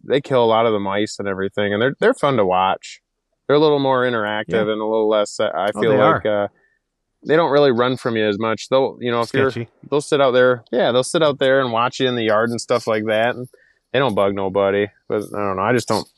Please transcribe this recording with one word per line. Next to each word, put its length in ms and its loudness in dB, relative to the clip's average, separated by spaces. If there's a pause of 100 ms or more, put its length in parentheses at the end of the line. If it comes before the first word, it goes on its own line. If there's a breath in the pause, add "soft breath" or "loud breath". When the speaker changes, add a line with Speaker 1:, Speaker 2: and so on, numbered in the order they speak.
Speaker 1:
they 140 0
kill 220 2
a 40 4
lot 180 4
of 80 2
the 60 0
mice 400 -4
and 80 -6
everything, 440 -2
and 80 0
they're, 200 0
they're 160 2
fun 220 0
to 100 -2
watch. 520 -2 (480)
They're 100 4
a 20 4
little 180 2
more 280 0
interactive 480 -4
Speaker 2:
Yeah. 80 2 (120)
Speaker 1:
and 80 -6
a 40 -4
little 220 0
less, 320 0
uh, 140 0
I 220 -2
Speaker 2:
Oh, 60 -6
Speaker 1:
feel 100 2
Speaker 2:
they 80 2
Speaker 1:
like, 260 2
Speaker 2:
are. 0 -
Speaker 1:
uh, 220 0 (800)
they 120 2
don't 140 2
really 200 4
run 240 0
from 220 -4
you 100 0
as 100 0
much. 300 -4
They'll, 320 0
you 100 -4
know, 120 0
if 120 -6
you're, 160 2
Speaker 2:
Sketchy. 200 -10 (200)
Speaker 1:
they'll 120 0
sit 180 0
out 120 4
there. 420 2
Yeah, 180 0
they'll 140 2
sit 180 0
out 160 0
there 220 4
and 100 -2
watch 300 -2
you 80 2
in 60 -2
the 100 -2
yard 240 2
and 100 -6
stuff 260 -2
like 200 -2
that, 300 0
and 120 -12 (460 soft breath)
they 60 2
don't 140 0
bug 220 0
nobody. 520 0 (200)
But 160 -4 (100)
I 60 -8
don't 160 -4
know. 80 -4
I 80 0
just 160 -2
don't, 180 -2 (120)